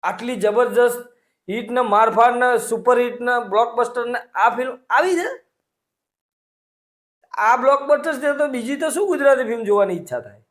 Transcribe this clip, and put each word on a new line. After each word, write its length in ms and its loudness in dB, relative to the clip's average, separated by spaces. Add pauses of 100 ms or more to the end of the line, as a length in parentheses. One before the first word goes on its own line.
આટલી 340 -6
જબરજસ્ત 640 2 (480)
હિટ 220 -6
ને 100 -2
મારફાડ 560 4
ને 220 2
સુપર 400 0
હિટ 220 -2
ને 280 -2
બ્લોકબસ્ટર 580 0
ને 120 -6
આ 380 0
ફિલ્મ 220 -6 (120)
આવી 260 2
છે. 280 -6 (1900)
આ 180 4
બ્લોકબસ્ટર 640 2
છે 180 -2
તો 80 0
બીજી 300 -6
તો 140 -4
શું 160 -2
ગુજરાતી 360 2
ફિલ્મ 200 -6
જોવાની 320 2
ઈચ્છા 260 -8
થાય? 160 -20 (140)